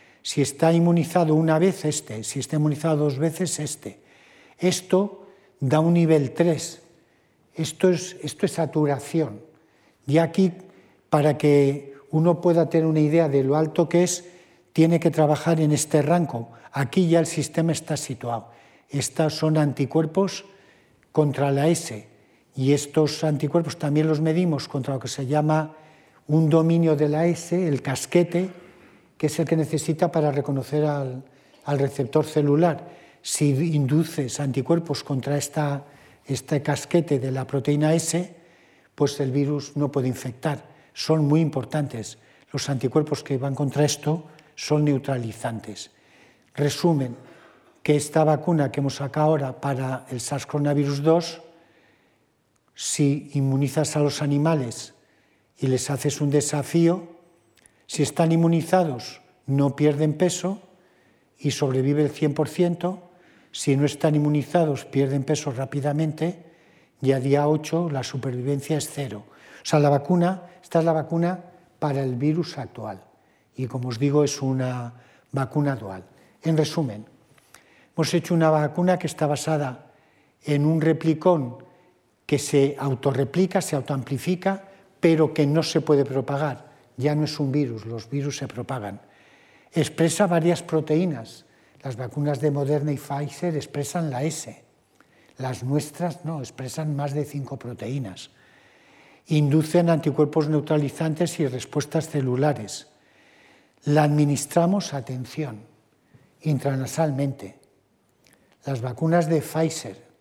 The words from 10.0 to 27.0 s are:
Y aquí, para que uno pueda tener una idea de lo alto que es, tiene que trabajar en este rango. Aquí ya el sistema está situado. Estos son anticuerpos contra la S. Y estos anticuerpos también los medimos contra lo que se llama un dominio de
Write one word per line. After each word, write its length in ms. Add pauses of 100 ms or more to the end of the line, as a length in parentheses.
Y 120
aquí, 340 (560)
para 280
que 560 (180)
uno 280
pueda 300
tener 180
una 140
idea 260
de 160
lo 140
alto 320
que 140
es, 200 (480)
tiene 280
que 120
trabajar 480
en 140
este 280
rango. 500 (200)
Aquí 380
ya 100
el 60
sistema 480
está 240
situado. 540 (380)
Estos 460
son 220
anticuerpos 880 (680)
contra 400
la 160
S. 400 (480)
Y 160
estos 520
anticuerpos 540
también 300
los 140
medimos 480
contra 240
lo 60
que 100
se 160
llama 500 (520)
un 220
dominio 460
de 140